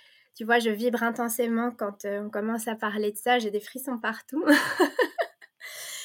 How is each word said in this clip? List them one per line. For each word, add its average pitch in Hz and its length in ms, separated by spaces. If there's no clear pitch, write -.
tu 226 100
vois, 240 140
je 226 100
vibre 226 320
intensément 233 680
quand, 208 340
euh, 202 160
on 208 80
commence 220 380
à 226 80
parler 208 360
de 208 60
ça. 247 220
J'ai 220 100
des 208 120
frissons 254 360
partout. 226 480
<laughs> - 680